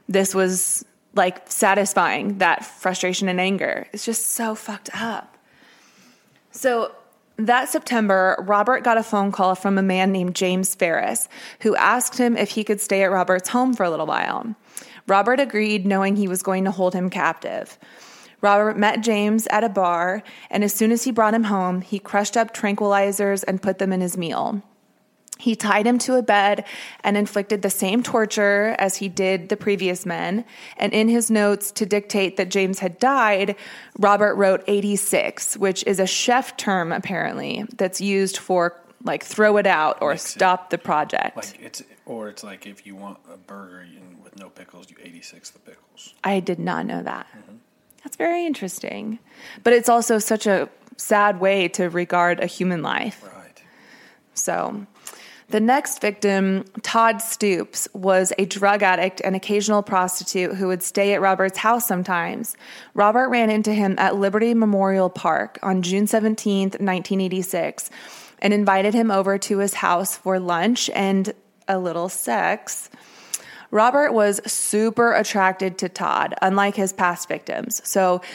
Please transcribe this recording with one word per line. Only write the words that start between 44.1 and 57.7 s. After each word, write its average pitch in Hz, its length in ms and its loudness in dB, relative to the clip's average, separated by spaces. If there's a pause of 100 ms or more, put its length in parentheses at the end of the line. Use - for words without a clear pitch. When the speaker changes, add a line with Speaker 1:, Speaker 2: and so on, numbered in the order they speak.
Speaker 2:
with - 140 -20
no 95 120 -20
pickles, 92 420 -20
you - 100 -20
eighty-six 85 480 -20
the - 100 -20
pickles. - 540 -20 (100)
Speaker 1:
I 196 160 0
did 175 200 -4
not 170 260 -4
know - 160 -6
that. - 240 -8 (100)
Speaker 2:
Mm-hmm. 214 200 -20 (480)
Speaker 1:
That's - 120 -18
very 339 300 -2
interesting. 220 720 -8 (460)
But 240 100 6
it's 240 160 4
also 233 300 4
such 214 260 -2
a 185 240 2 (280)
sad 208 420 2
way 190 300 2
to 180 200 -2
regard 175 500 2
a - 60 -2
human 175 380 -2
life. 147 400 -4
Speaker 2:
Right. - 400 -20 (720)
Speaker 1:
So, 190 500 -4 (640)
the 214 100 2
next 233 400 2
victim, 196 640 0 (180)
Todd 226 400 2
Stoops, - 720 -2